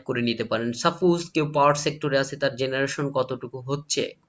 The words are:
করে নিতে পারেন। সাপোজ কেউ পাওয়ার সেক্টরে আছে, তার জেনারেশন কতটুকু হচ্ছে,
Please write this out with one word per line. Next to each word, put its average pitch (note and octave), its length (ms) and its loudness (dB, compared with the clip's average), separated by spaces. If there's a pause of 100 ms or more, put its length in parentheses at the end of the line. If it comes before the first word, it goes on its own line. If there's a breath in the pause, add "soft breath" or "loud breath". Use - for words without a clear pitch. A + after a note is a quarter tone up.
করে B2 160 -2
নিতে A#2 220 0
পারেন। A2+ 300 -2
সাপোজ E3+ 560 2
কেউ D3+ 240 0
পাওয়ার C#3+ 220 6
সেক্টরে C#3+ 420 0
আছে, C#3 180 -2
তার C#3 200 -2
জেনারেশন C3+ 560 -2
কতটুকু C3 480 -4
হচ্ছে, C3+ 540 -4 (160)